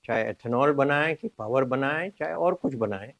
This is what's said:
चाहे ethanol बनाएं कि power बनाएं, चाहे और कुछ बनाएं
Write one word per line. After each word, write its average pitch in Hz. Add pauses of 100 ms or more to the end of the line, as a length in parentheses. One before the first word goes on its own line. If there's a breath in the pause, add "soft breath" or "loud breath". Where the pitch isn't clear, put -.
चाहे 110
ethanol 131
बनाएं 143
कि -
power 123
बनाएं, 139
चाहे 160
और 170
कुछ 139
बनाएं 107